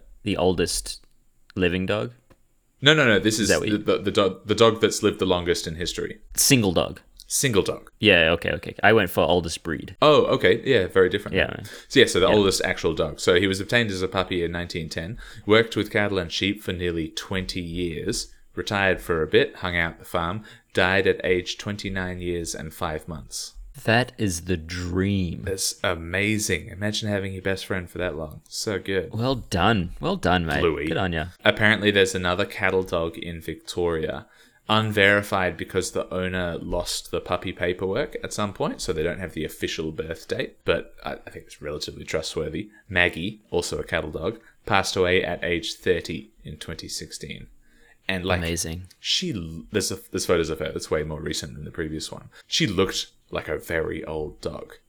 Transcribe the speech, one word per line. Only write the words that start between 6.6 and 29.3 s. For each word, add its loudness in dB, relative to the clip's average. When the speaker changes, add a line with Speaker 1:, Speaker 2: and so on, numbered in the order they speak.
Speaker 1:
dog. -2
Speaker 2:
Single 2
dog. -6
Speaker 1:
Yeah, 8
okay, 0
okay. -6
I 8
went 4
for 2
oldest 2
breed. -6
Speaker 2:
Oh, 8
okay. 4
Yeah, 4
very 6
different. -2
Speaker 1:
Yeah. 2
Speaker 2:
So, 4
yeah, 10
so 2
the 8
Speaker 1:
Yeah. 6
Speaker 2:
oldest 4
actual 0
dog. -2
So 4
he 4
was 0
obtained 0
as -4
a -2
puppy -2
in -2
nineteen -6
ten, -8
worked 6
with 0
cattle 0
and -2
sheep -2
for -4
nearly -2
twenty -6
years, -4
retired 0
for 0
a 0
bit, 2
hung -4
out 0
the -20
farm, -4
died 4
at 4
age 0
twenty-nine -6
years -4
and -10
five -6
months. -10
Speaker 1:
That 2
is -2
the 0
dream. -2
Speaker 2:
That's -4
amazing. 0
Imagine -4
having -2
your -8
best -2
friend -4
for -10
that -2
long. -10
So -4
good. -2
Speaker 1:
Well 0